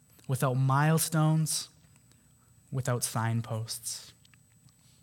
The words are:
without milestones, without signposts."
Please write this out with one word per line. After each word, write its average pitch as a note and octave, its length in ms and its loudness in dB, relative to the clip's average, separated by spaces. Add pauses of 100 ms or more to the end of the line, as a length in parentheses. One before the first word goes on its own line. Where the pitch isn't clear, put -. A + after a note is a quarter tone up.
(260)
without C3 280 0
milestones, D#3 1120 2 (1040)
without B2 320 -2
signposts." A2+ 1080 -4 (920)